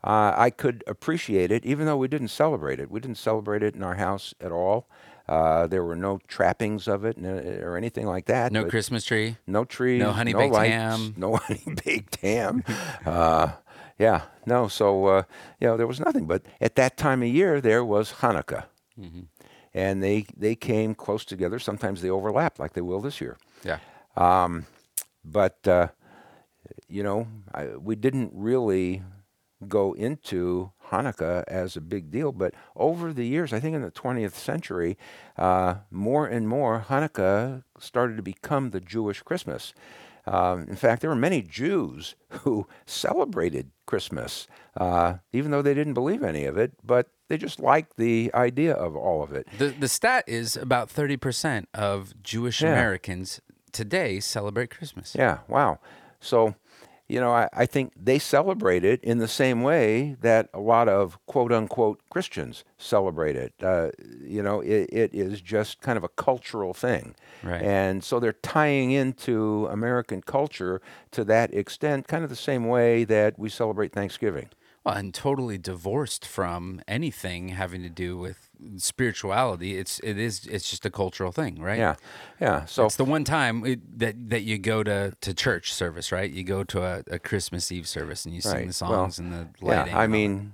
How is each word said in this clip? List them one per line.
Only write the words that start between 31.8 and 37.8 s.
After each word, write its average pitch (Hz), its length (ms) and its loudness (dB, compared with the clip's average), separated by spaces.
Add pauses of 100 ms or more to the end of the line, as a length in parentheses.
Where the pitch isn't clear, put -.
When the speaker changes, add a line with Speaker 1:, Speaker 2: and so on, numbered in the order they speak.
Speaker 1:
big 85 280 -8
deal, 131 220 -4
but 90 220 -2 (220)
over 165 380 0
the 123 140 -4
years, 147 260 -2
I 110 60 -2
think 160 160 -4
in 143 60 -4
the 90 100 -8
twentieth 120 460 -4
century, 95 600 -4 (400)
uh, 92 380 4 (160)
more 117 340 0
and 110 220 -2
more 113 400 0
Hanukkah 123 760 0 (140)
started 120 400 -2